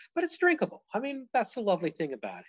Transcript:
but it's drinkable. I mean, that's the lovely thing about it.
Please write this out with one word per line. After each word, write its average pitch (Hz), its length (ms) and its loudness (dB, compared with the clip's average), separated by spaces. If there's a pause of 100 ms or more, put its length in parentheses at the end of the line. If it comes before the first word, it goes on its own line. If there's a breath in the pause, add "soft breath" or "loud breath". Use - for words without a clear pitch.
(140)
but 339 100 0
it's - 140 -2
drinkable. 320 560 2
I 208 60 -2
mean, 269 340 -6
that's 233 220 0
the 247 60 -4
lovely 175 300 2
thing 151 220 -4
about 95 280 -8
it. - 60 -20